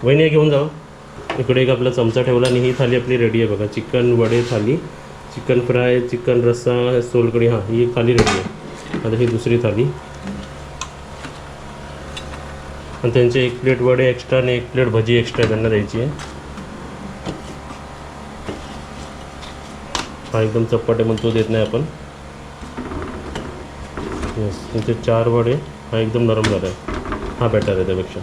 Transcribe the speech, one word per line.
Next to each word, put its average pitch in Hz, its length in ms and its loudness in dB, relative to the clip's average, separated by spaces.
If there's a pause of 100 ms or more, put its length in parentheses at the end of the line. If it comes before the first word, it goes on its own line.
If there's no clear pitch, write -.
वहिनी, 143 200 6
हे 160 60 6
घेऊन 151 200 6
जाऊ. 143 180 2 (720)
इकडे 127 220 4
एक 127 80 4
आपला 127 200 4
चमचा 123 320 2
ठेवला 123 260 4
आणि 123 120 4
ही 127 200 4
थाली 123 160 4
आपली 123 220 2
रेडी 113 240 4
आहे 104 140 2
बघा, 104 100 -2
चिकन 120 460 0
वडे 117 400 4
थाली, 113 260 2 (580)
चिकन 123 240 2
फ्राय, 123 420 4
चिकन 120 420 2
रस्सा, 123 580 4
सोलकढी. 117 460 4
हां, 117 120 2
ही 113 240 2
एक 120 120 0
थाली 117 160 4
रेडी 110 180 6
आहे. 98 120 0 (680)
आता 110 100 0
ही 123 80 4
दुसरी 117 320 2
थाली 110 260 2 (3250)
आणि 117 100 0
त्यांचे 123 320 4
एक 123 160 -4
प्लेट 127 200 2
वडे 127 280 4
एक्स्ट्रा 123 300 0
आणि 123 140 2
एक 120 180 -4
प्लेट 127 160 2
भजी 113 280 2
एक्स्ट्रा 117 320 2
त्यांना 110 220 2
द्यायची 110 320 0
आहे. 135 80 -2 (4000)
हा 113 80 4
एकदम 113 240 2
चप्पट 113 300 2
आहे, 113 80 2
म्हणून 110 200 0
तो 113 80 2
देत 110 180 4
नाही 110 180 2
आपण. 117 140 0 (2500)
येस, 104 180 -2 (160)
त्यांचे 113 220 0
चार 113 340 2
वडे 120 460 2 (220)
हा 113 60 2
एकदम 113 280 2
नरम 110 140 2
झाला 98 240 0
आहे. - 720 -6
हा 120 80 2
बेटर 107 280 2
आहे 92 100 0
त्यापेक्षा. 92 380 -4